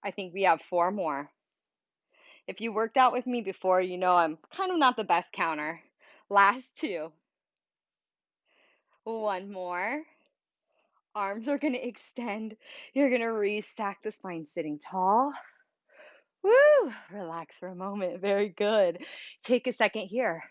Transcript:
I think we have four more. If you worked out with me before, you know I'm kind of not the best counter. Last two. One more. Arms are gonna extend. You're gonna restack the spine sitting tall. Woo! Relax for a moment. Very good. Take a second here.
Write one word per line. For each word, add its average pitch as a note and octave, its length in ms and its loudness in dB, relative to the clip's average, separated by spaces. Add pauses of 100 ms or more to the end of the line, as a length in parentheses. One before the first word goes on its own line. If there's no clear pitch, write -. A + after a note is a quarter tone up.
I G#3 80 -6
think F#3 240 -10
we G3 80 -4
have F3 200 4
four F3 280 0
more. D3+ 400 -4 (1160)
If F#3+ 140 -12
you A3+ 120 -4
worked A3 240 -2
out B3+ 160 6
with B3 140 -4
me B3 140 -2
before, F#3 400 0
you F#3 180 -4
know F3+ 180 4
I'm E3 220 2 (140)
kind F#4 200 -4
of F4 60 -2
not C4 180 4
the G#3+ 80 -6
best F3 280 0
counter. E3 480 -4 (480)
Last G3+ 360 4 (140)
two. E3 340 -6 (1900)
One G#3 480 -6
more. F#3+ 500 -6 (1120)
Arms G#3 340 -6
are C#4+ 100 0
gonna C4+ 200 -2
extend. A3 760 -10 (380)
You're C4+ 160 4
gonna A#3 160 0
restack G#3 760 -4
the A3 80 -6
spine E3+ 360 -12
sitting D3+ 320 -6
tall. G3+ 540 2 (1120)
Woo! B4+ 500 6 (200)
Relax E3 460 -10
for F3+ 100 -12
a F#3 60 -10
moment. F#3 460 -6
Very G3+ 280 2
good. G3 560 2 (400)
Take A#3+ 220 0
a B3+ 60 -2
second G#3+ 340 -2
here. G3 440 -2